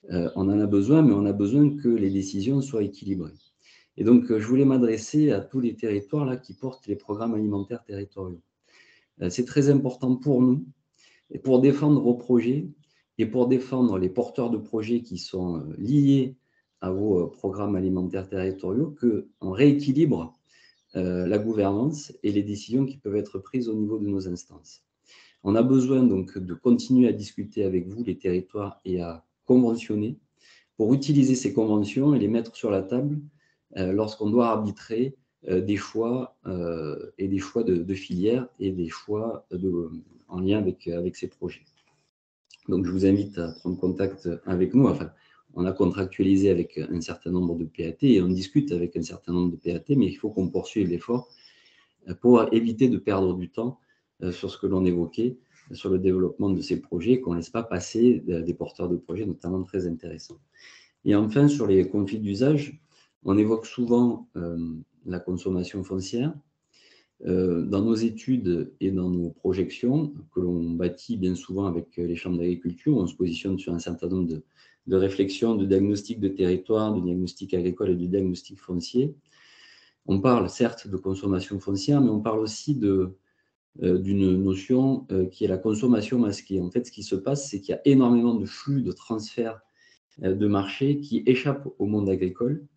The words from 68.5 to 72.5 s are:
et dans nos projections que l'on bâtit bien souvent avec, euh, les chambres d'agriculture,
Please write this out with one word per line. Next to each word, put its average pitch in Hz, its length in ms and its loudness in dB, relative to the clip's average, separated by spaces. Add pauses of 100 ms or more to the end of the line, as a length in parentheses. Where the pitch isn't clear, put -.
et 95 100 0
dans 90 180 -2
nos 87 220 -2
projections 120 800 -2 (220)
que 90 60 -2
l'on 85 300 -2
bâtit 90 460 -4
bien 92 200 0
souvent 95 300 -6
avec, 85 320 -6
euh, 87 80 -2
les 85 100 -2
chambres 87 220 -4
d'agriculture, 87 580 -2